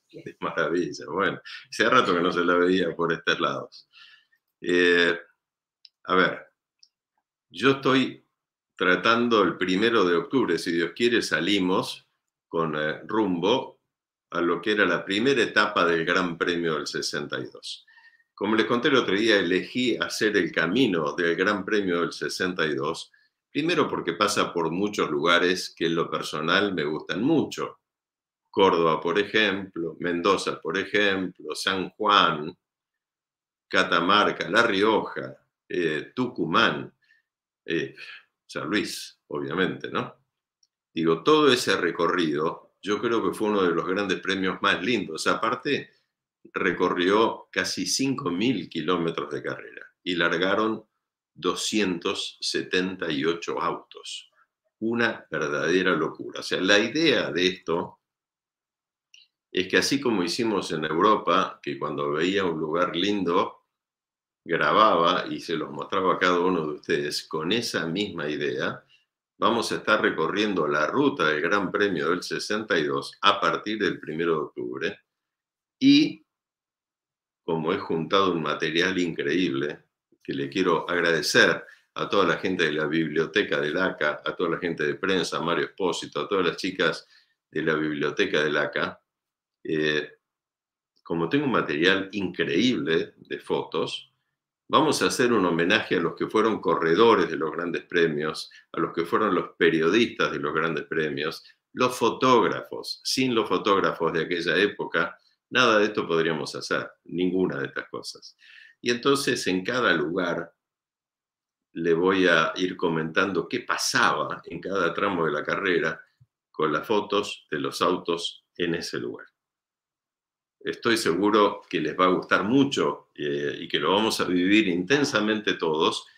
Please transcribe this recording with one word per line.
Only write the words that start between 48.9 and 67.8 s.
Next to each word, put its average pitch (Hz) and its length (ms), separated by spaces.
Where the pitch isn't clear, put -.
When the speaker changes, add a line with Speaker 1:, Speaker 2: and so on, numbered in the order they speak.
Speaker 2:
de 67 100
carrera - 420
y 87 140
largaron 98 720
doscientos 92 1080
setenta 92 720
y 78 140
ocho 80 360
autos. - 680
Una 113 500
verdadera 80 600
locura. 69 480
O 67 40
sea, 80 180
la 101 180
idea 120 520
de 87 160
esto - 520
es 90 160
que 98 100
así 135 220
como 113 240
hicimos 107 480
en 78 140
Europa, 87 760
que - 160
cuando 73 340
veía 92 340
un 82 140
lugar 80 360
lindo, 95 680
grababa 85 800
y 95 140
se 82 160
los 71 120
mostraba 87 440
a - 60
cada 90 200
uno 87 260
de 76 100
ustedes, 73 520
con 80 240
esa 110 360